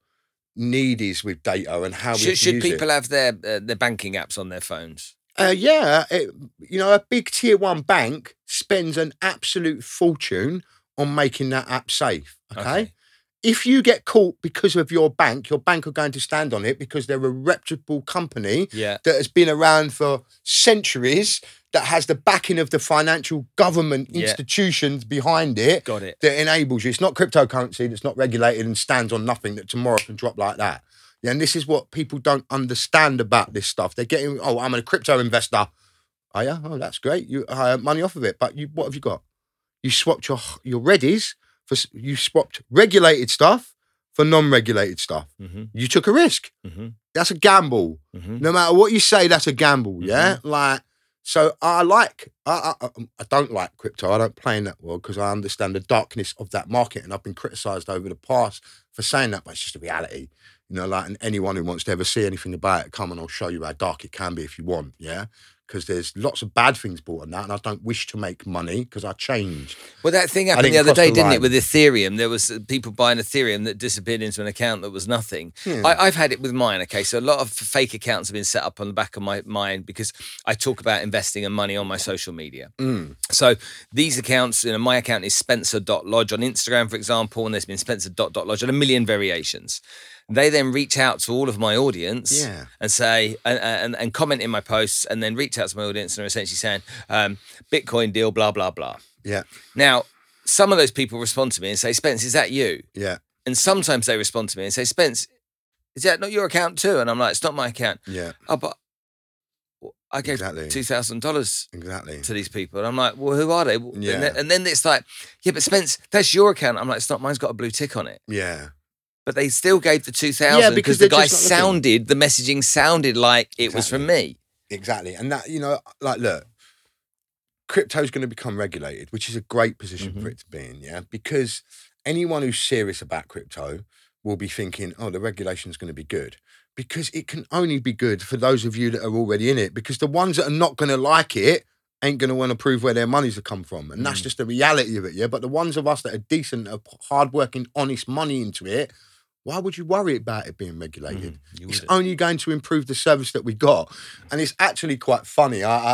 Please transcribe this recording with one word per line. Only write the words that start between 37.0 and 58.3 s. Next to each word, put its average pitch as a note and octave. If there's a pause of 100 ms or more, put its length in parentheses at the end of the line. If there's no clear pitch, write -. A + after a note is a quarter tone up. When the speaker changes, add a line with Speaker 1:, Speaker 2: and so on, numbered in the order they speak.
Speaker 1:
You, C3+
uh, B2+
money D3+
off F#3
of C3
it. G2
But -
you, D3
what D#3
have C3+
you C#3
got?" F#2 (600)
You C3
swapped -
your, C3 (240)
your B2
Reddies F3 (300)
for C3
s-, -
you C3
swapped - (100)
regulated E3
stuff - (380)
for D3+
non-regulated A#2+
stuff. D2+ (120)
Speaker 2:
Mm-hmm. G2
Speaker 1:
You A#2+
took -
a G#3
risk. D#4 (140)
Speaker 2:
Mm-hmm. F#2+ (260)
Speaker 1:
That's E3+
a F3
gamble. B2+ (160)
Speaker 2:
Mm-hmm. F#2+
Speaker 1:
No D#3
matter E3+
what G#3
you A3
say, F#3+
that's E3
a D#3+
gamble, B2
yeah? D3
Speaker 2:
Mm-hmm. C3
Speaker 1:
Like, C#3+ (400)
so D#3
I E3+
like, G3 (140)
I, E3
I, B2
I, - (300)
I -
don't C#3
like F#2+
crypto. G2+
I G#2+
don't A2
play A#2
in G#2
that -
world E2+
'cause G2+
I G2+
understand G2
the F#2+
darkness A2
of G#2
that F#2
market, A#2
and F#2+
I've G2
been G2
criticised -
over F#2+
the F2
past A#2 (300)